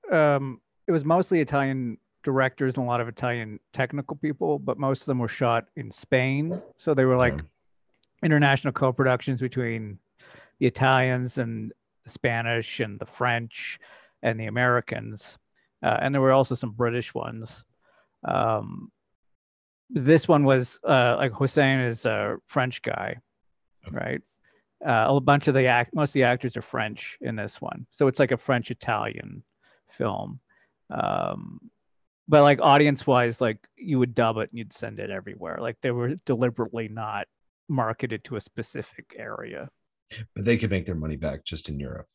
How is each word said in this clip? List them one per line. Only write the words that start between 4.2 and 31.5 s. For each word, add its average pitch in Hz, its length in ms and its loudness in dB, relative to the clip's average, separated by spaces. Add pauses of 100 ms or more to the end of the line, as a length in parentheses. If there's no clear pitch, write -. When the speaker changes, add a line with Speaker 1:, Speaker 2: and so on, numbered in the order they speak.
Speaker 1:
but 135 200 -4
most 135 220 0
of - 60 -12
them 127 120 0
were 117 100 -2
shot 117 380 0 (100)
in 117 140 -10
Spain. 139 720 0 (180)
So 156 160 0
they 131 100 4
were, 127 120 4
like, 123 180 4
Speaker 2:
Okay. 76 100 -8 (800)
Speaker 1:
international 143 500 4
co-productions 127 680 0
between 117 580 -6 (640)
the 127 60 2
Italians 127 720 2
and 113 340 -6 (320)
the 117 60 -20
Spanish 117 680 -2
and 107 180 -4
the - 80 -10
French - 720 -4 (440)
and 113 160 0
the 110 80 -6
Americans. 113 920 -2 (420)
Uh, - 200 0
and 135 120 0
there 139 80 2
were 131 120 6
also 131 240 4
some 113 160 -8
British 120 420 -4
ones. - 480 -10 (640)
Um, - 680 -2 (1000)
this 156 360 4
one 147 160 6
was, 131 420 2
uh, 123 340 4
like, 131 140 0
Hussein 135 460 2
is 120 260 -4
a 107 420 -2
French 127 360 -2
guy, - 380 -6 (680)
Speaker 2:
Okay. - 100 -10
Speaker 1:
right? - 260 -6 (640)
Uh, 117 300 4
a 139 60 4
bunch 143 260 4
of 139 80 4
the 131 120 4
act-, 120 280 2
most 151 160 0
of - 40 -20
the 131 100 4
actors 123 320 0
are - 60 -8
French - 580 -8
in 113 160 -6
this 101 240 -10
one. - 320 -10
So 139 160 2
it's 127 100 -2
like 131 140 4
a 123 40 0
French-Italian 113 1080 -4 (440)
film. 101 520 -6 (500)
Um, 50 800 -6 (560)